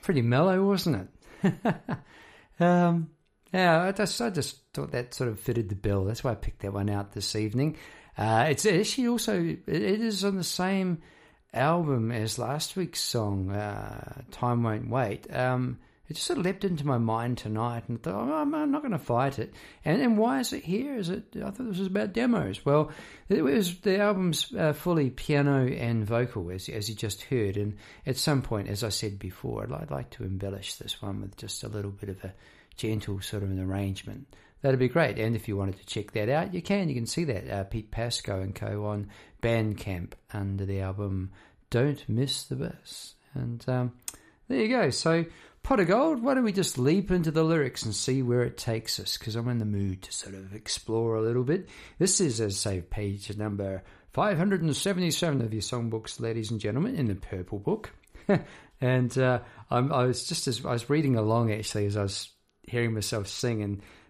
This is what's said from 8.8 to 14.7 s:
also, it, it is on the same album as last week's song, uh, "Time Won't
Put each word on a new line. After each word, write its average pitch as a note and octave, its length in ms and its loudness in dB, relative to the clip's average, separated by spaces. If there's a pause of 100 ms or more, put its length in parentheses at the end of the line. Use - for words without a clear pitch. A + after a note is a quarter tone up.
also, A3+ 340 2
it, E3 240 -2
it G3+ 360 2
is G#3 220 0
on G3 120 2
the F3+ 80 -2
same F#3 580 0 (500)
album C3+ 600 2
as A2 260 -2
last B2+ 380 -4
week's F3+ 260 -4
song, G2+ 480 -2
uh, G#2 800 -8
"Time A#2+ 320 0
Won't A2+ 260 -2